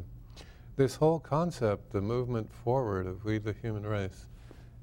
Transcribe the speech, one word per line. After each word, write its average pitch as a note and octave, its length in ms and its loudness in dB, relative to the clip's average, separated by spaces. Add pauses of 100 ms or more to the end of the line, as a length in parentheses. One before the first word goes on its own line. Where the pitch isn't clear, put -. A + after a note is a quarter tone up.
(760)
This C3+ 180 6
whole D#3+ 240 6
concept, C#3 720 2
the G#2 80 2
movement A#2+ 540 0
forward A2+ 520 2
of F#2 200 -6
we G#2+ 120 2
the G#2+ 140 -2
human G#2 340 -4
race, G2+ 420 -2 (560)